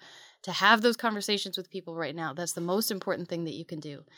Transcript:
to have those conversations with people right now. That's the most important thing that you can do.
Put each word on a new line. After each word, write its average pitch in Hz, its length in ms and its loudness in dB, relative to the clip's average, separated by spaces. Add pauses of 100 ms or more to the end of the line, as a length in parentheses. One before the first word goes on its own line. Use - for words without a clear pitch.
(420)
to 190 100 -8
have 208 300 8
those 233 160 4
conversations 208 580 -2
with 185 160 -8
people 175 240 -10
right 156 180 -4
now. 160 200 -4
That's 165 180 -4
the - 80 -6
most 185 320 0
important 180 380 -4
thing 170 160 -4
that 156 80 -4
you 156 100 -8
can 165 160 -10
do. 147 240 -12 (140)